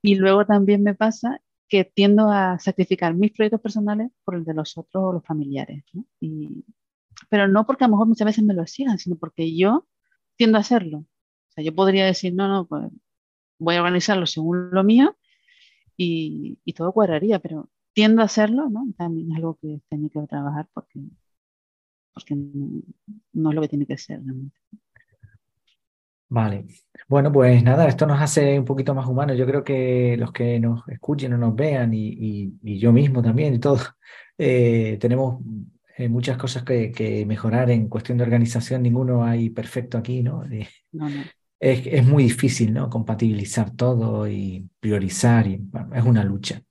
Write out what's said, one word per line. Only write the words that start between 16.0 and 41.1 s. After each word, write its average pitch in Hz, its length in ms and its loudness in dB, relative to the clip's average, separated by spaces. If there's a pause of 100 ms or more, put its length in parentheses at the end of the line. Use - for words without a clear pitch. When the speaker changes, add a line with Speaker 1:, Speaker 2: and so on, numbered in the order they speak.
Speaker 1:
y 175 80 -8
todo 170 200 -4
cuadraría, 190 460 0
pero 160 300 -12 (240)
tiendo 220 280 6
a 220 40 4
hacerlo, 226 440 0
¿no? 226 160 -6 (120)
También 165 340 -6
es 156 60 -4
algo 160 240 -6
que 151 280 -12
tengo 151 200 -6
que 147 180 -8
trabajar 147 460 -8
porque, - 260 -16 (1120)
porque - 220 -10
no, 143 460 -8 (520)
no 156 180 0
es 151 40 -2
lo 156 60 -2
que 151 80 -2
tiene 143 160 -2
que 135 120 -8
ser - 260 -14
realmente. 131 340 -12 (1700)
Speaker 2:
Vale. 107 360 -2 (440)
Bueno, 139 220 4
pues 127 300 6
nada, 139 280 4
esto 156 180 2
nos 143 140 2
hace 143 360 2
un 135 80 0
poquito 135 300 -2
más 131 100 -4
humanos. 127 320 -2
Yo 127 80 2
creo 139 200 0
que 127 520 0
los 117 140 -4
que 120 300 -2
nos 117 260 -2
escuchen 135 460 -4
o 120 40 0
nos 117 180 0
vean 131 380 0
y, 107 140 -4
y, 101 460 -8 (100)
y 101 160 -8
yo 117 140 6
mismo 131 280 4
también 127 340 2
y 117 40 -2
todo, 139 200 2 (580)
eh, 117 640 2
tenemos, 123 400 0 (560)
eh, 123 100 -4
muchas 123 300 -2
cosas 123 260 -6
que, 117 280 -2
que 107 340 -4
mejorar 113 440 0
en 113 200 2
cuestión 120 280 -4
de 123 60 2
organización. 117 580 0
Ninguno 123 440 0
hay 117 240 0
perfecto 120 480 -8
aquí, 123 260 -4
¿no? 151 220 -6
Eh, 107 240 -10 (240)
Speaker 1:
No, 151 160 -6
no. 143 120 -8 (380)